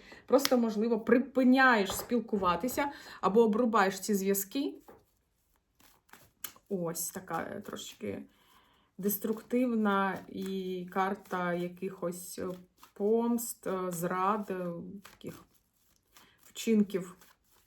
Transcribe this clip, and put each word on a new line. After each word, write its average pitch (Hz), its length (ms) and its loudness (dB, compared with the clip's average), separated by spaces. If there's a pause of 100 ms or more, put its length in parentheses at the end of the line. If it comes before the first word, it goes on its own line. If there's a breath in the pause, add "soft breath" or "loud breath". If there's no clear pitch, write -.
(260 loud breath)
просто, 262 320 4
можливо, 226 420 0
припиняєш 254 960 4
спілкуватися 226 960 -2 (300 loud breath)
або 196 220 6
обрубаєш 214 560 4
ці 214 140 -2
зв'язки. 196 600 -2 (2000)
Ось 170 400 -4
така, 170 420 -6
е, - 100 -10
трошки - 600 -10 (760 soft breath)
деструктивна 208 1200 0 (100)
і 185 640 -6
карта 190 600 -2
якихось, 180 840 -6
е, 185 100 -6 (440)
помст, 233 720 0
е, 185 240 -2
зрад, 185 580 0
е, 185 160 -4 (460)
таких - 340 -16 (960 soft breath)
вчинків 190 760 0 (500)